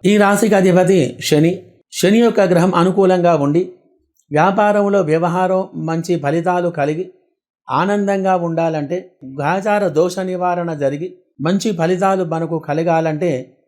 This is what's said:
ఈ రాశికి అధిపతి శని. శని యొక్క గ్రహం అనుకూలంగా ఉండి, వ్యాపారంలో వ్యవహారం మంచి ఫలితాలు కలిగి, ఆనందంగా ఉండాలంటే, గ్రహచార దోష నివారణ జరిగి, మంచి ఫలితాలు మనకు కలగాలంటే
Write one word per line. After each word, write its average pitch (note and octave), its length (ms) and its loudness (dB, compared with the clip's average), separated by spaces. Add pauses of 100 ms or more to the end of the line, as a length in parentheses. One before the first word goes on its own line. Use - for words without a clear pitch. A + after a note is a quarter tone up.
ఈ G#3 120 4
రాశికి G3+ 380 4
అధిపతి F3+ 640 4
శని. E3 400 2 (300)
శని G3+ 280 2
యొక్క A3+ 200 2
గ్రహం F3+ 360 2
అనుకూలంగా F3 600 2
ఉండి, D3 360 0 (600)
వ్యాపారంలో G3+ 680 2
వ్యవహారం F3+ 760 0
మంచి E3 400 -4
ఫలితాలు E3+ 540 -2
కలిగి, D#3 360 -4 (640)
ఆనందంగా G3 680 0
ఉండాలంటే, E3 600 -4 (400)
గ్రహచార F#3+ 500 -2
దోష F3 320 0
నివారణ F3+ 540 -4
జరిగి, C#3+ 400 -4 (280)
మంచి F#3+ 300 0
ఫలితాలు F#3 520 0
మనకు E3 360 -4
కలగాలంటే D#3+ 720 -2 (360)